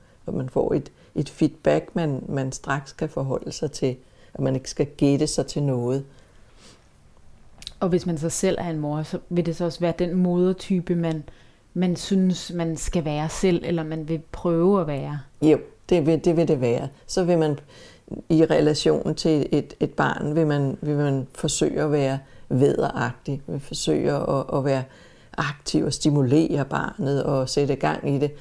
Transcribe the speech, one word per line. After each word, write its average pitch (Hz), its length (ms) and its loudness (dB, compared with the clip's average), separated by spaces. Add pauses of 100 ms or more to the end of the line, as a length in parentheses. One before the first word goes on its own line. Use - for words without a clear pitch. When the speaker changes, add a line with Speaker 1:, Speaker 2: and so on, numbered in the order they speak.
(260)
Speaker 1:
og - 80 -6
man 131 140 -4
får - 260 0
et, 143 180 -4 (220)
et 151 160 -2
feedback, 156 540 2 (100)
man, 151 340 -2
man 131 240 -4
straks 143 400 -6
kan 160 160 -4
forholde 135 440 -4
sig 156 200 -4
til, 131 240 -2 (380)
og - 80 -6
man 135 120 0
ikke 131 160 -6
skal 143 160 -2
gætte 143 400 2
sig 156 200 -2
til - 160 -4
noget. 131 420 0 (1800)
Speaker 2:
Og 190 80 0
hvis 175 180 2
man 165 120 -2
så 160 120 -2
selv 185 300 0
er 175 100 -4
en 156 80 -4
mor, 151 240 -2
så 170 160 -6 (100)
vil 175 180 0
det 165 100 -4
så 180 80 -2
også 170 160 -4
være 175 180 2
den 175 160 0
modertype, 180 840 2
man, 165 260 -2 (520)
man 180 220 0
synes, 185 580 0
man 165 220 -2
skal 165 280 -2
være 151 240 -2
selv, 175 360 2
eller 170 180 -2
man 156 260 -6
vil 160 120 -2 (120)
prøve 175 480 2
at 160 60 -2
være? 147 320 -6 (240)
Speaker 1:
Jo, 151 160 6 (300)
det 165 180 4
vil, 160 180 2
det 170 120 4
vil 165 120 4
det 139 120 2
være. 123 280 0 (180)
Så - 180 0
vil 170 140 4
man 151 200 2 (680)
i 160 160 6
relation 151 680 2
til 156 380 2
et, 147 280 -2
et 151 100 0
barn, 147 440 -2
vil 160 120 2
man, 143 340 0
vil 147 160 -2
man 139 380 0
forsøge - 480 -2
at 151 100 0
være 135 260 0 (300)
vædderagtig, 139 960 0
vil 147 140 -6
forsøge 151 520 -2
at, 139 320 -2 (100)
at 135 100 0
være 135 180 0 (540)
aktiv 147 480 -2
og 143 80 -2
stimulere 143 720 2
barnet - 600 -2
og 135 240 0
sætte 143 260 0
gang 147 400 -2
i 139 40 0
det. 143 120 0 (100)